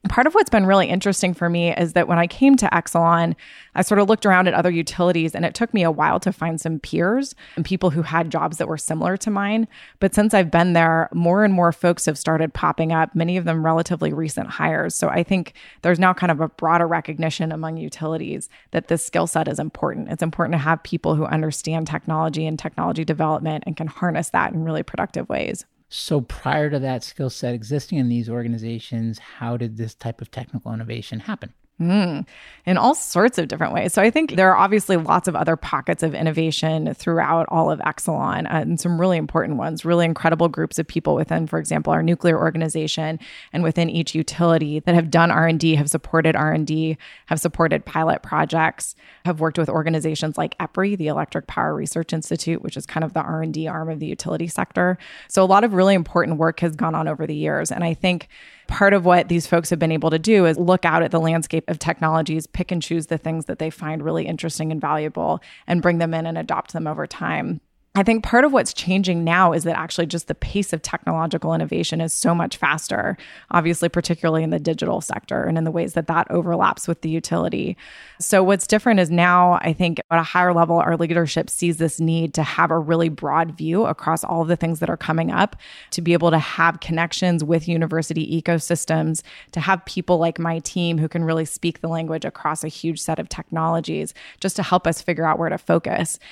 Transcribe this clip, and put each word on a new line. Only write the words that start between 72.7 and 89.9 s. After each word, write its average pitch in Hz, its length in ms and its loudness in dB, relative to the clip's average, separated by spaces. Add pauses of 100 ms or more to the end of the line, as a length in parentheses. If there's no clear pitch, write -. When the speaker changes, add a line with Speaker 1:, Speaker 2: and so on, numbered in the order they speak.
Speaker 1:
obviously, 170 380 0
particularly 160 560 0
in 160 60 -2
the 165 100 0
digital 165 400 -2
sector - 420 -6
and 165 160 0
in 165 60 0
the 160 80 -2
ways 170 220 -4
that 160 120 0
that 165 240 0
overlaps 170 560 0
with 165 140 -2
the 160 80 -4
utility. 170 680 -2 (440)
So 190 240 4
what's 190 240 2
different 214 320 4
is 160 100 2
now, 180 440 6
I - 180 0
think, 170 260 0 (100)
at 165 120 4
a - 20 -4
higher 180 320 2
level, 170 240 4
our 165 180 2
leadership 165 540 0
sees 170 280 -2
this 165 200 -2
need 165 360 0
to 156 100 0
have 165 260 0
a 165 80 2
really 165 300 2
broad 156 500 -2
view 165 280 0
across - 360 -2
all 165 200 -2
of 160 40 0
the 170 100 2
things 165 220 -2
that 165 100 -2
are 165 80 -2
coming 165 360 -2
up, 190 240 0 (340)
to - 100 -4
be 170 120 2
able 170 180 4
to 160 80 4
have 165 400 0
connections 170 640 0
with 160 240 0
university 160 720 0
ecosystems, 160 840 0 (280)
to - 80 -6
have 175 260 0
people 180 340 -2